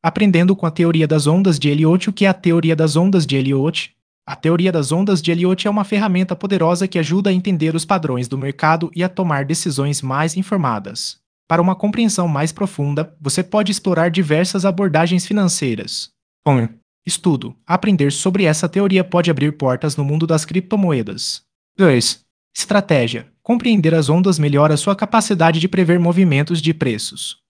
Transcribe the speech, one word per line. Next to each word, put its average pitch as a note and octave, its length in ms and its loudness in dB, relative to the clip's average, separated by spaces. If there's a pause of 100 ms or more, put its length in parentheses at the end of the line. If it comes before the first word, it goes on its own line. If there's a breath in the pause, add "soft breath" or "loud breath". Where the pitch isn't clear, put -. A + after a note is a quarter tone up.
Aprendendo F3+ 520 2
com F3+ 120 -4
a D#3+ 40 -2
teoria D#3+ 360 2
das D3+ 180 0
ondas F3 320 2
de D3 120 -2
Elliott. D#3 400 2
O F#3+ 40 -6
que G3 120 0
é G3 40 4
a F#3 40 2
teoria E3 420 0
das D#3 200 0
ondas F3+ 300 2
de C3+ 100 -2
Elliott? C3+ 600 -2 (300)
A - 100 -12
teoria F3 360 0
das D3+ 200 -2
ondas F#3+ 280 2
de E3+ 120 -2
Elliott F3+ 360 0
é - 20 0
uma G#3 140 0
ferramenta F#3+ 520 0
poderosa F3+ 520 0
que F3+ 120 -2
ajuda F#3 320 0
a - 20 2
entender F3 420 0
os D#3+ 100 -4
padrões C#3 420 -2
do C3+ 100 -6
mercado D#3 580 -2
e E3+ 80 -2
a F#3 60 -2
tomar D#3 360 -2
decisões C#3+ 560 -2
mais D3 360 -2
informadas. A#2+ 800 -4 (300)
Para E3 140 2
uma F#3 140 0
compreensão G#3 520 0
mais D#3 240 -2
profunda, D3+ 680 -4
você D3+ 240 -2
pode G#3 280 0
explorar F3 400 0
diversas F3 520 0
abordagens F3 640 0
financeiras. E3 840 -4 (380)
Um. B2 200 2 (380)
Estudo. C#3+ 500 -4 (100)
Aprender E3+ 480 0
sobre F#3+ 320 -2
essa D#3 240 0
teoria F#3+ 340 2
pode F3 280 0
abrir D3 260 0
portas C3+ 400 -2
no C#3+ 80 -2
mundo D#3 220 -2
das D#3 180 0
criptomoedas. E3+ 960 -4 (360)
Dois. C#3 440 2 (340)
Estratégia. A#2+ 720 0 (140)
Compreender A3 520 2
as D3+ 160 2
ondas F3 300 2
melhora D3 380 4
sua G3 180 0
capacidade F3+ 640 0
de F3 80 -2
prever F3+ 320 2
movimentos E3+ 600 2
de D#3+ 120 0
preços. A#2 680 -6 (160)